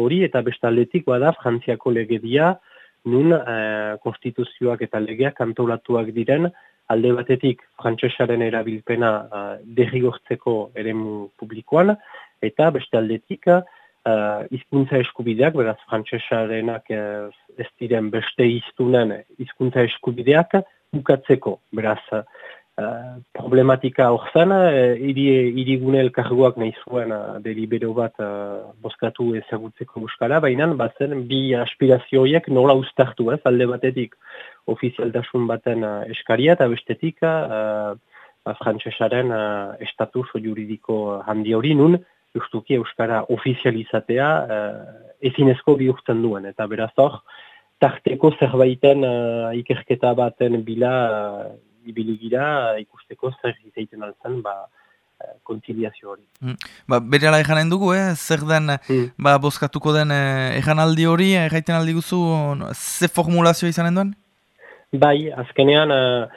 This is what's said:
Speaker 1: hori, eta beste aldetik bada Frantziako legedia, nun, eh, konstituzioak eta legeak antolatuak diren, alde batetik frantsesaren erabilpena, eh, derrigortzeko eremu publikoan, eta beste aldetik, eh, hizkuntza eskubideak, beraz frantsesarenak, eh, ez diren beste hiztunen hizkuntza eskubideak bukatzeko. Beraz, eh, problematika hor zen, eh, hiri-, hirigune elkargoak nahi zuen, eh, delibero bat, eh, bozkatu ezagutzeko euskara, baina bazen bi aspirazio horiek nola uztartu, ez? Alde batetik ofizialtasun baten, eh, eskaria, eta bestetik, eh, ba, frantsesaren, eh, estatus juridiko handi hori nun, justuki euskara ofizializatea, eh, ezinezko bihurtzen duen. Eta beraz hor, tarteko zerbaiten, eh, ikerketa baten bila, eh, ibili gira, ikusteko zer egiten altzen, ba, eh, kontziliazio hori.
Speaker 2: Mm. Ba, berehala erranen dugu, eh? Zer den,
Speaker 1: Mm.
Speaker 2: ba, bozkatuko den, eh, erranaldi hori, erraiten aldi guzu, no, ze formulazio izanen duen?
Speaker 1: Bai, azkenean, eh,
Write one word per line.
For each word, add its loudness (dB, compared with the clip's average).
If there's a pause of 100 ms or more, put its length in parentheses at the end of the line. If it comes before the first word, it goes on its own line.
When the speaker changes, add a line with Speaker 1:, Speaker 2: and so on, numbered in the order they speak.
Speaker 1:
hori, 2
eta 0
beste -4
aldetik 0
bada 2
Frantziako -2
legedia, 0 (460)
nun, 4
eh, -4
konstituzioak -4
eta -4
legeak -2
antolatuak -2
diren, 0 (380)
alde 2
batetik 0 (180)
frantsesaren -2
erabilpena, -2 (220)
eh, -10
derrigortzeko -2
eremu -6
publikoan, 0 (460)
eta 0
beste -2
aldetik, -4
eh, 0 (100)
hizkuntza -2
eskubideak, 0
beraz 0 (120)
frantsesarenak, -4
eh, -6 (280)
ez -10 (140)
diren -2
beste 0
hiztunen 0 (240)
hizkuntza -2
eskubideak 2 (400)
bukatzeko. 2 (120)
Beraz, -2 (140)
eh, -10 (180)
problematika 2
hor -2
zen, 6
eh, 4
hiri-, 2
hirigune 2
elkargoak 2
nahi -4 (100)
zuen, -6
eh, -8
delibero -6
bat, -4
eh, -8 (180)
bozkatu -6
ezagutzeko -10
euskara, -2
baina 0
bazen -4
bi -2
aspirazio 2
horiek 2
nola 6
uztartu, 0
ez? -2
Alde 4
batetik -2 (520)
ofizialtasun -4
baten, -2
eh, -6
eskaria, 2
eta 4
bestetik, -4
eh, -2 (480)
ba, -8
frantsesaren, -2
eh, -6
estatus -6
juridiko -6
handi -2
hori 2
nun, 6 (380)
justuki -6
euskara -2
ofizializatea, -2
eh, -8
ezinezko 4
bihurtzen 0
duen. -2
Eta -6
beraz -6
hor, 4 (580)
tarteko 2
zerbaiten, 4
eh, -2
ikerketa 0
baten 0
bila, -2 (540)
eh, -14 (340)
ibili -8
gira, -2
ikusteko -12 (100)
zer -4 (200)
egiten -12
altzen, -10
ba, -10 (560)
eh, -18
kontziliazio -10
hori. -16 (180)
Speaker 2:
Mm. -8 (320)
Ba, 2
berehala 4
erranen 0
dugu, 2
eh? 0
Zer -2
den, 0 (180)
Speaker 1:
Mm. 0
Speaker 2:
ba, 6
bozkatuko -2
den, 2
eh, 0
erranaldi 2
hori, 4
erraiten 0
aldi 0
guzu, -2 (380)
no, -8
ze -2
formulazio 2
izanen 0
duen? -2 (760)
Speaker 1:
Bai, 2
azkenean, 2
eh, 0